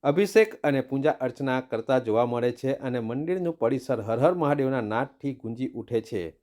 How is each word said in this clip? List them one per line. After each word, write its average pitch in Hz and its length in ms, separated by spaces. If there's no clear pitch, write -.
અભિષેક 202 460
અને 139 160
પૂજા 135 340
અર્ચના 131 340
કરતા 120 360
જોવા 113 200
મળે 120 240
છે 135 160
અને 123 140
મંદિરનું 165 640
પરિસર 127 440
હર 113 180
હર 180 180
મહાદેવના 135 500
નાદથી 135 500
ગુંજી 117 280
ઉઠે 113 280
છે. 101 140